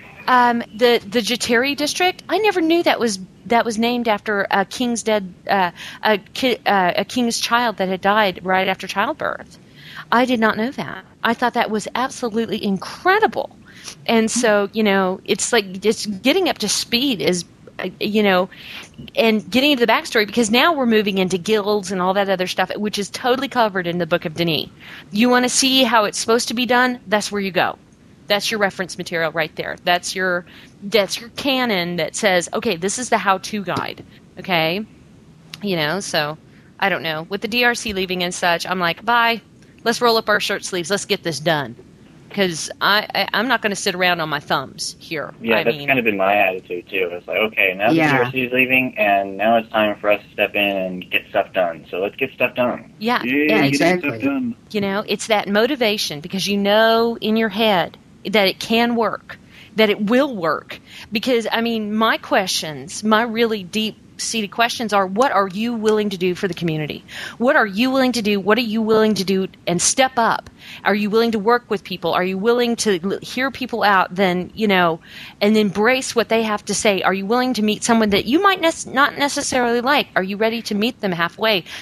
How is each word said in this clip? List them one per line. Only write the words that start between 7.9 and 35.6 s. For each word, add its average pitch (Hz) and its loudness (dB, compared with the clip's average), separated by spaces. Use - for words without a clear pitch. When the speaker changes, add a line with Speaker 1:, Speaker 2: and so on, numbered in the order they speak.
Speaker 1:
died 196 2
right 185 2
after 190 -4
childbirth. - -4
I 233 6
did 247 2
not 220 2
know 226 -2
that. - -10
I 226 2
thought 240 -2
that 233 0
was 214 -2
absolutely 226 -4
incredible. - 0
And 226 2
so, 208 2
you 220 0
know, 196 2
it's - -2
like, 196 0
just 202 -2
getting 330 2
up - -2
to 208 -4
speed 233 -2
is, 175 0
uh, - -6
you 214 2
know, 185 4
and 214 2
getting 262 2
into 240 2
the 214 4
backstory, 226 0
because 214 0
now 269 4
we're 269 0
moving 214 2
into 185 0
guilds 202 -2
and 185 -2
all 185 2
that 196 0
other 185 0
stuff, 185 -2
which 208 -4
is 202 -4
totally 254 -2
covered 190 0
in 175 -2
the 175 -2
Book 170 0
of 160 -8
Denis. 160 -2
You 220 4
wanna 247 4
see 262 2
how 226 4
it's - -4
supposed 233 0
to - -4
be 247 0
done? 247 2
That's 202 -2
where 202 -4
you 190 -4
go. 156 0
That's 208 0
your 226 -2
reference 190 -2
material 165 -2
right 160 -2
there. - -6
That's - 0
your, 180 -2
that's 202 0
your 233 -18
canon 226 -2
that - -4
says, 185 0
"Okay, 214 -2
this 180 -4
is 247 -8
the 226 2
how-to 196 -2
guide." - -6
Okay? 175 0